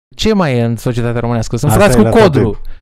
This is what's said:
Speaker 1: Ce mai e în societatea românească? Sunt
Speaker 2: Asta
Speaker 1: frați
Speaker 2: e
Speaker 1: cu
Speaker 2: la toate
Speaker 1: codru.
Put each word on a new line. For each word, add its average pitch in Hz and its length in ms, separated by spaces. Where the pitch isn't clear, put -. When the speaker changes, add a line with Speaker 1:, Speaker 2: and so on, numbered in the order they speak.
Speaker 1:
Ce 220 180
mai 160 240
e 117 60
în 117 120
societatea 120 440
românească? 117 360
Sunt 131 160
Speaker 2:
Asta 196 120
Speaker 1:
frați 127 140
Speaker 2:
e 113 40
Speaker 1:
cu - 60
Speaker 2:
la 220 40
toate 190 300
Speaker 1:
codru. 107 200